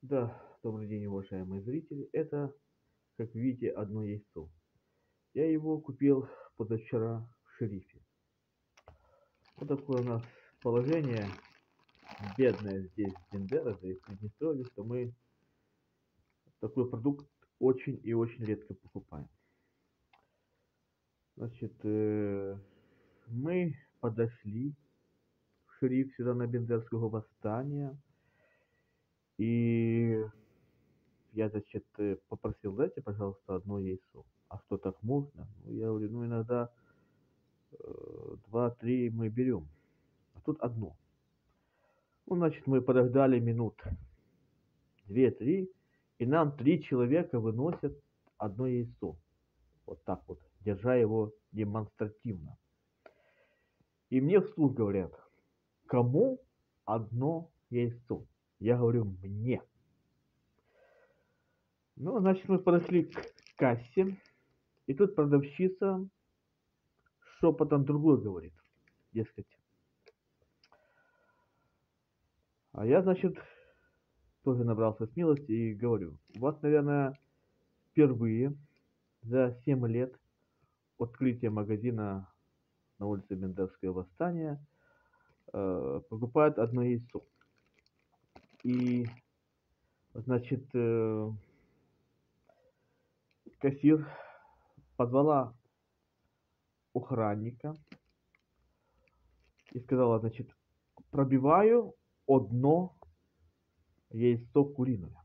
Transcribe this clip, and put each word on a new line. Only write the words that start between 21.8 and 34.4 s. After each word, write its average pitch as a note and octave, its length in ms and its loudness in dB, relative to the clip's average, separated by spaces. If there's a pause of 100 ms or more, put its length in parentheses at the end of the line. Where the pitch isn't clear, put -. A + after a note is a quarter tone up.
э, G#2 720 -2 (680)
мы D#3 480 -2 (240)
подошли A#2 720 -4 (920)
в - 120 -20
Шериф C3 380 0
сюда A#2+ 180 -2
на A#2+ 140 -2
Бендерского A#2 600 -2
восстания. C3 880 -6 (1400)
И A#2 840 2 (1080)
я, G#2+ 160 0
значит, G#2 380 -8 (120)
э, G2+ 180 0 (120)
попросил: G#2+ 480 -6
«Дайте, D#3+ 240 -2
пожалуйста, G2+ 560 -6
одно G2+ 240 -6
яйцо». - 460 -10 (220)